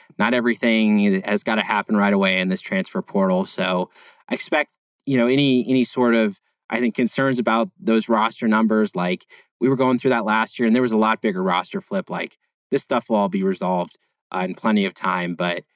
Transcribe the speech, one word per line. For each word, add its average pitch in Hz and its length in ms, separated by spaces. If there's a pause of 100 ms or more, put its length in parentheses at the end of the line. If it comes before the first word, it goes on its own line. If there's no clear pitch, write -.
(180)
not 110 140
everything 113 680
i-, 98 280
has 104 140
gotta 110 200
happen 107 340
right 101 160
away 95 280
in 92 80
this 95 140
transfer 95 400
portal. 95 420
So 92 460 (380)
I - 60
expect, - 380 (320)
you 135 140
know, 120 80
any, 131 420
any 131 160
sort 120 300
of, 107 260 (300)
I 117 100
think, 120 140
concerns 131 440
about 113 300 (100)
those 113 300
roster 113 400
numbers, 107 480
like, 90 300 (340)
we 131 80
were 135 80
going 127 220
through 135 120
that 117 140
last 110 340
year 120 80
and 113 80
there 127 80
was 117 100
a 110 40
lot 110 240
bigger 92 220
roster 92 400
flip. 95 260
Like, 87 300 (320)
this 139 120
stuff 123 280
will 110 60
all 101 120
be 95 140
resolved, 92 560 (340)
uh, 92 160
in 92 60
plenty 104 320
of 95 80
time, 90 400
but 87 300 (120)